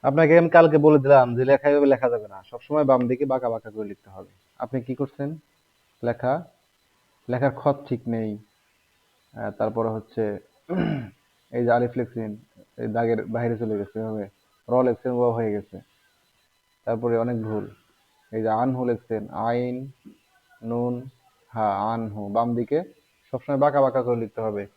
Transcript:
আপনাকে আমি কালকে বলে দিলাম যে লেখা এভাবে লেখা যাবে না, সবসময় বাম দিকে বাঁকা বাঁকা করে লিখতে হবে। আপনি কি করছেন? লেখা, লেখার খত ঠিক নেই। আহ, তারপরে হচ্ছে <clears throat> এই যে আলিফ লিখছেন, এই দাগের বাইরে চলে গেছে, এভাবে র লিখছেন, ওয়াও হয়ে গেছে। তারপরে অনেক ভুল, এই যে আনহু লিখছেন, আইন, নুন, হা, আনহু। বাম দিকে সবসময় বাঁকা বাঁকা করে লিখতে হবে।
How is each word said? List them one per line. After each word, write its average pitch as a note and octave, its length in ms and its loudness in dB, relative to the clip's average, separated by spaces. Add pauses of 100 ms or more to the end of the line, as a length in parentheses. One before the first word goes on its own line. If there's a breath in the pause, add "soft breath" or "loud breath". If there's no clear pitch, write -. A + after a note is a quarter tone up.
আপনাকে D3+ 320 4
আমি E3 80 2
কালকে E3 280 8
বলে D3+ 220 8
দিলাম C3+ 280 8 (100)
যে B2+ 80 2
লেখা C#3 240 4
এভাবে C#3+ 240 4
লেখা B2+ 160 0
যাবে A2 180 -4
না, G2 120 -16 (100)
সবসময় D3 400 -2
বাম B2+ 180 6
দিকে B2+ 180 -2
বাঁকা B2+ 240 -2
বাঁকা A2+ 220 -8
করে G#2+ 160 -8
লিখতে G2+ 220 -16
হবে। F#2+ 220 -20 (260)
আপনি B2 240 -8
কি B2+ 140 -8
করছেন? C#3 340 -6 (720)
লেখা, A#2+ 300 -2 (920)
লেখার B2 280 -2
খত C#3 220 -2 (120)
ঠিক A#2+ 180 -4
নেই। A2+ 220 -4 (1040)
আহ, A2 180 -8
তারপরে A2 380 -4
হচ্ছে A2 340 -6 (460)
<clears throat> D#3 840 -6
এই B2 100 -2
যে A#2+ 60 2
আলিফ A#2+ 260 2
লিখছেন, A2+ 340 -6 (460)
এই A#2+ 100 -6
দাগের A2+ 380 0
বাইরে A#2 320 -4
চলে A2 200 -4
গেছে, G2+ 220 -8
এভাবে A2 260 -6 (420)
র A#2 60 -2 (100)
লিখছেন, B2 280 -2
ওয়াও B2 200 2
হয়ে A2+ 240 -2
গেছে। G2 220 -10 (1080)
তারপরে A#2 320 -2
অনেক A#2 200 -2 (100)
ভুল, G#2+ 180 -6 (680)
এই A2 100 -4
যে A2 80 0
আনহু B2 360 0
লিখছেন, A2+ 380 -4 (240)
আইন, B2 280 -2 (960)
নুন, A#2+ 240 -2 (580)
হা, A2 160 -2 (240)
আনহু। A2 380 -6
বাম A#2 260 0
দিকে A#2+ 240 -2 (540)
সবসময় C#3 300 -4
বাঁকা C#3+ 180 2
বাঁকা C3 220 2
করে A#2+ 200 -2
লিখতে A2+ 180 -8
হবে। G#2 220 -4 (140)